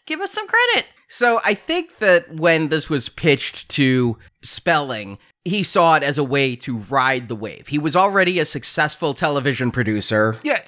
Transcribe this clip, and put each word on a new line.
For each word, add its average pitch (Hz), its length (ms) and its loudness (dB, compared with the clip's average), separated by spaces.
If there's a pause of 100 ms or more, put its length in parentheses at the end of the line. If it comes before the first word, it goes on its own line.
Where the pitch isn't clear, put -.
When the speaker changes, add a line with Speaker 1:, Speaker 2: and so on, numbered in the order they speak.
Speaker 1:
Give 311 120 -6
us 381 120 -8
some 427 160 -8
credit. 480 400 0 (200)
Speaker 2:
So 233 380 0
I 208 80 2
think 330 460 -6
that 180 340 4
when 160 360 2
this 151 200 -2
was 143 200 -2
pitched - 600 -2
to 127 480 0 (240)
Spelling, 127 800 -4 (260)
he 190 180 -2
saw 165 320 6
it 147 80 2
as 139 140 0
a 147 60 0
way 135 320 0
to 120 220 -8
ride 127 500 -2
the 117 80 -6
wave. 101 320 -12
He 147 120 -2
was 151 160 -2
already 185 440 2
a 156 60 0
successful 151 680 -4
television 135 580 -2
producer. 110 720 0
Speaker 3:
Yeah, 285 240 -2